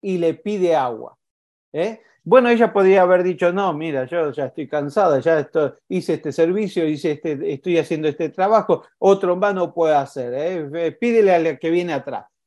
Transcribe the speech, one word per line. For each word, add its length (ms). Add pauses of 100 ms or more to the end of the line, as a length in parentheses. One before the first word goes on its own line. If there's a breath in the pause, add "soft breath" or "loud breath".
y 160
le 180
pide 400
agua, 420 (560)
¿eh? 280 (220 soft breath)
Bueno, 260
ella 220
podría 300
haber 220
dicho, 280
"No, 220
mira, 320
yo 260
ya 140
estoy 220
cansada, 520
ya 200
esto, 360 (140)
hice 260
este 160
servicio, 560
hice 260
este, 400
estoy 240
haciendo 300
este 220
trabajo, 540 (140)
otro 360
hermano 400
puede 220
hacer, 380
¿eh? 300
Ve, 280
pídele 420
a 60
la 180
que 120
viene 240
atrás, 320 (220)